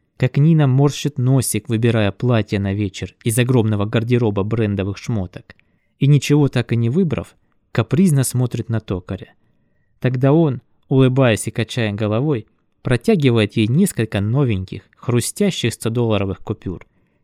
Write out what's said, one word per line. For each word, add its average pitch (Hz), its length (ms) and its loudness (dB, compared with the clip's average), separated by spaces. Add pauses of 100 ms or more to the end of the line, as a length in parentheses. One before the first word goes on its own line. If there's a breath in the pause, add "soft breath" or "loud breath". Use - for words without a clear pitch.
(160)
как - 220 -2
Нина 156 280 4
морщит 135 520 0
носик, 127 500 0
выбирая 110 440 0
платье 113 460 -2
на 98 140 -2
вечер 98 520 -6
из 110 140 -2
огромного 110 460 2
гардероба 113 600 0
брендовых 101 520 -2
шмоток, - 600 -8 (420)
и, 139 80 0
ничего 147 420 4
так 120 240 -4
и 113 40 0
не 117 120 0
выбрав, 147 480 -2 (360)
капризно 139 520 2
смотрит 123 440 -4
на 113 120 -4
токаря. - 540 -10 (640)
Тогда 127 340 0
он, 151 300 2 (260)
улыбаясь 131 600 2
и - 20 -6
качая 113 420 -4
головой, 110 540 -2 (360)
протягивает 123 720 2
ей 110 100 4
несколько 120 540 0
новеньких, 110 640 -2 (140)
хрустящих - 760 -2
стодолларовых 110 680 -2
купюр, - 460 -10 (380)